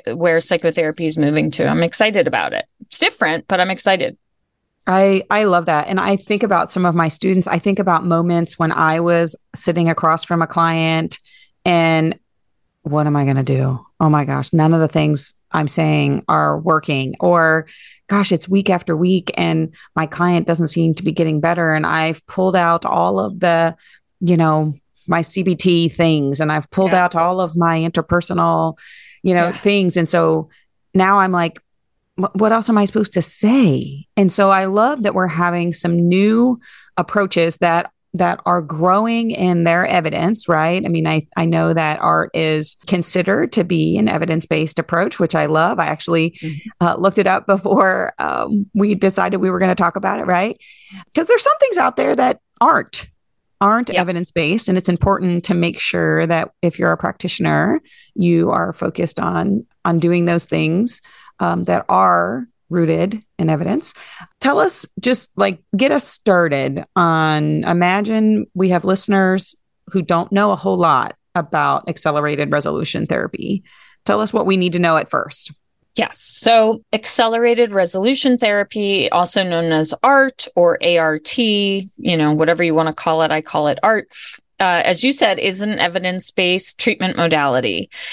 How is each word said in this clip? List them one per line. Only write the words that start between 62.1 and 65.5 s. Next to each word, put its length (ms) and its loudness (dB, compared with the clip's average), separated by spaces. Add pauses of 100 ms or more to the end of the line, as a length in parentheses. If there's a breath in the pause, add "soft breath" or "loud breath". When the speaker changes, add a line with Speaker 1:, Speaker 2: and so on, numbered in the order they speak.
Speaker 2:
rooted 520 0 (160)
in 120 0
evidence. 440 -2 (460 loud breath)
Tell 180 2
us, 280 0 (160)
just, 340 0
like, 240 0 (160)